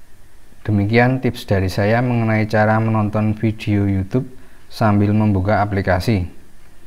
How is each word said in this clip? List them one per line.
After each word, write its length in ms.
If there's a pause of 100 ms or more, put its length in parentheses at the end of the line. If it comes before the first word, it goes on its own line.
(600)
Demikian 560
tips 320
dari 160
saya 400
mengenai 400
cara 320
menonton 560
video 560
YouTube 400 (400)
sambil 480
membuka 480
aplikasi. 640 (580)